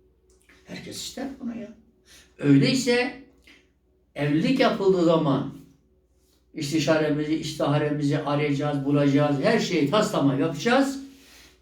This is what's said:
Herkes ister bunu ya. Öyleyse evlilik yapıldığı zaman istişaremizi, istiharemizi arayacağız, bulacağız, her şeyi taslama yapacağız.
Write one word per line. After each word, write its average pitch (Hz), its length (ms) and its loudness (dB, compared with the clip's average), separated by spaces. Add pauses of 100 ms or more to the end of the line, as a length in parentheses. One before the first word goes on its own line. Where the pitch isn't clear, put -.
(640)
Herkes - 320 -16
ister - 300 -10 (120)
bunu 233 180 -10
ya. 208 160 -14 (640)
Öyleyse - 840 2 (920)
evlilik 156 440 2
yapıldığı 196 460 2
zaman 151 480 2 (1000)
istişaremizi, 156 840 0
istiharemizi 147 840 -2
arayacağız, 143 680 -2
bulacağız, 143 580 2
her 220 160 2
şeyi 147 320 0
taslama 151 440 0
yapacağız. 233 640 0 (640)